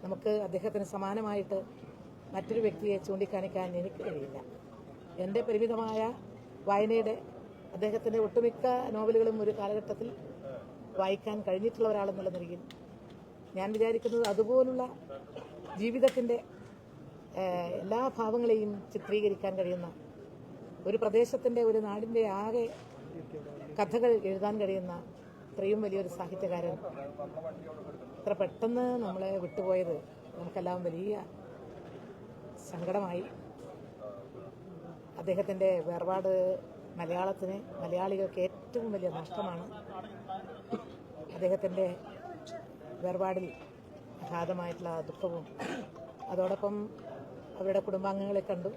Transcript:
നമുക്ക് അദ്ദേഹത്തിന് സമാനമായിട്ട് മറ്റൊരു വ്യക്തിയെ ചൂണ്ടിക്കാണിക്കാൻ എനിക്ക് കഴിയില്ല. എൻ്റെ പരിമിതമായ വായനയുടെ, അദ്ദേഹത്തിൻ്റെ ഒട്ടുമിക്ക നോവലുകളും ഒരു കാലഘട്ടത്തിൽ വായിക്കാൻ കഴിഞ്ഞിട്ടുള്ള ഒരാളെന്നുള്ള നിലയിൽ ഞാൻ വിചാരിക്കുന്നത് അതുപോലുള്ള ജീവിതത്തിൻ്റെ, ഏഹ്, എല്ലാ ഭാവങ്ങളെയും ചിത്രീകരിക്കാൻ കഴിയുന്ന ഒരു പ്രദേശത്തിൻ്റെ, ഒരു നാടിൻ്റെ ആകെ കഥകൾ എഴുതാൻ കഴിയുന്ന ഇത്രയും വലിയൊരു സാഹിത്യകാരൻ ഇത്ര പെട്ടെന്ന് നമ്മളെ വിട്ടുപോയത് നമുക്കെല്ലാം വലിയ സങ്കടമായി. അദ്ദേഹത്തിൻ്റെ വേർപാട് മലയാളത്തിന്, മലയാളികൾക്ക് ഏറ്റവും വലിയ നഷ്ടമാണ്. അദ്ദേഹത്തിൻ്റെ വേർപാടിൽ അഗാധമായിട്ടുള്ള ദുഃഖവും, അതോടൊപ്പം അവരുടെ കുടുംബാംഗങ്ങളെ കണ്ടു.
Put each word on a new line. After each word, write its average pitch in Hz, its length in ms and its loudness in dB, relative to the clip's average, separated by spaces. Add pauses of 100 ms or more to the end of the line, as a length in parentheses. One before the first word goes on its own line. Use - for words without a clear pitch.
നമുക്ക് 190 280 0 (140)
അദ്ദേഹത്തിന് 190 480 -2
സമാനമായിട്ട് 202 640 0 (760)
മറ്റൊരു 220 320 0
വ്യക്തിയെ 196 300 2 (100)
ചൂണ്ടിക്കാണിക്കാൻ 190 760 0
എനിക്ക് 185 260 -4
കഴിയില്ല. 139 320 -4 (880)
എൻ്റെ 202 240 2
പരിമിതമായ 220 520 4 (680)
വായനയുടെ, 214 460 6 (600)
അദ്ദേഹത്തിൻ്റെ 214 520 2
ഒട്ടുമിക്ക 233 400 4 (280)
നോവലുകളും 220 500 6
ഒരു 208 140 4
കാലഘട്ടത്തിൽ 208 500 0 (920)
വായിക്കാൻ 196 360 2 (100)
കഴിഞ്ഞിട്ടുള്ള 220 460 4
ഒരാളെന്നുള്ള 196 440 2
നിലയിൽ 175 240 -6 (960)
ഞാൻ 190 200 0
വിചാരിക്കുന്നത് 226 560 4
അതുപോലുള്ള 254 500 6 (1000)
ജീവിതത്തിൻ്റെ, 240 560 6 (1040)
ഏഹ്, 180 300 0 (120)
എല്ലാ 214 180 2 (160)
ഭാവങ്ങളെയും 220 540 4 (220)
ചിത്രീകരിക്കാൻ 202 680 2
കഴിയുന്ന 175 300 0 (1000)
ഒരു 208 140 4
പ്രദേശത്തിൻ്റെ, 233 680 6
ഒരു 220 160 6
നാടിൻ്റെ 220 360 2 (220)
ആകെ 233 200 2 (1120)
കഥകൾ 226 320 6 (200)
എഴുതാൻ 208 320 2
കഴിയുന്ന 185 320 0 (560)
ഇത്രയും 208 340 2
വലിയൊരു 190 320 0
സാഹിത്യകാരൻ 175 580 0 (1400)
ഇത്ര 202 220 0
പെട്ടെന്ന് 233 440 2 (180)
നമ്മളെ 190 280 -2 (140)
വിട്ടുപോയത് 185 500 2 (420)
നമുക്കെല്ലാം 180 520 -2
വലിയ 185 240 -2 (1600)
സങ്കടമായി. 180 520 0 (2000)
അദ്ദേഹത്തിൻ്റെ 190 500 4 (180)
വേർപാട് 185 440 2 (680)
മലയാളത്തിന്, 185 560 0 (260)
മലയാളികൾക്ക് 185 640 0
ഏറ്റവും - 480 -4
വലിയ 180 140 0 (120)
നഷ്ടമാണ്. 180 440 -4 (1700)
അദ്ദേഹത്തിൻ്റെ 185 500 4 (1160)
വേർപാടിൽ 185 420 2 (760)
അഗാധമായിട്ടുള്ള 170 680 -2 (160)
ദുഃഖവും, 170 360 -2 (880)
അതോടൊപ്പം 196 440 2 (840)
അവരുടെ 190 260 4
കുടുംബാംഗങ്ങളെ 196 640 2
കണ്ടു. 180 260 0